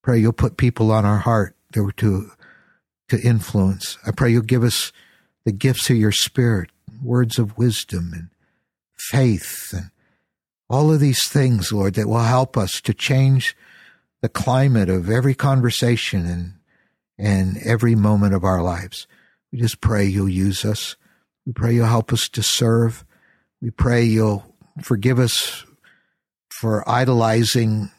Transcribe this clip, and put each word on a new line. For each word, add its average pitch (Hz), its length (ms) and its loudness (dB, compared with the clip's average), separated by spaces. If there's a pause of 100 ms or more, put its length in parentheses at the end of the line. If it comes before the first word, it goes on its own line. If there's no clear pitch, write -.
Pray 120 180 2
you'll 113 140 4
put - 240 -2
people 117 340 2
on 110 140 2
our 104 140 2
heart 107 360 0 (160)
that 107 120 -2
we're 98 80 -4
to, 101 400 -2 (800)
to 107 120 0
influence. 101 840 -2
I 107 60 -4
pray 120 200 2
you'll 117 100 4
give 117 220 0
us - 280 -2 (540)
the 107 60 0
gifts 127 400 -2
of 117 60 4
your 107 140 2
Spirit, 110 600 0 (320)
words 123 340 0
of 107 200 -2
wisdom 92 580 -2
and 85 140 -14 (680)
faith - 760 -2
and 87 180 -10 (800)
all 147 220 2
of 156 80 2
these 139 300 2
things, 127 420 0
Lord, 98 240 0
that 107 120 -2
will 113 160 0
help 127 340 0
us 95 240 -4
to 110 140 -4
change 135 600 0 (680)
the 113 80 -2
climate 127 600 2
of 92 200 -2
every 127 260 2
conversation 120 920 0
and, 87 280 -6 (680)
and 98 440 0
every 117 300 2
moment 104 400 2
of 92 100 -2
our 92 200 0
lives. 90 420 -6 (460)
We 123 80 -10
just 117 220 -2
pray 104 240 2
you'll 98 240 0
use 95 360 -2
us. - 300 -6 (500)
We 120 80 -8
pray 117 220 0
you'll 117 100 2
help 113 260 0
us - 180 -2
to 110 120 -6
serve. 117 640 0 (560)
We 120 80 -6
pray 120 340 2
you'll 110 400 2 (380)
forgive 120 380 0
us - 460 -2 (840)
for 107 400 -2
idolizing 113 1080 2